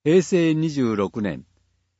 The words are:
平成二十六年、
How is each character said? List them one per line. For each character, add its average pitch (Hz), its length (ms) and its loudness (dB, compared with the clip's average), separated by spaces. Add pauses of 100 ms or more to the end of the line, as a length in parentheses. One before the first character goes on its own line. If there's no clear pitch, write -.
平 170 180 4
成 165 320 0
二 160 160 -2
十 127 260 0
六 101 260 -4
年、 78 240 -6 (540)